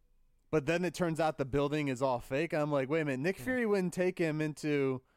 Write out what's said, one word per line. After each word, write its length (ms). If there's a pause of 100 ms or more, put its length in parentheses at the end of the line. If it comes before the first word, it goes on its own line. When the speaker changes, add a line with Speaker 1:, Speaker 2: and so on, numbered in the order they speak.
(500)
Speaker 1:
But 160
then 180
it 100
turns 240
out 200
the 60
building 440
is 120
all 200
fake. 340
I'm 160
like, 180
"Wait 120
a 40
minute, 160
Nick 180
Speaker 2:
Yeah. 80
Speaker 1:
Fury 200
wouldn't 280
take 240
him 220
into, 600 (140)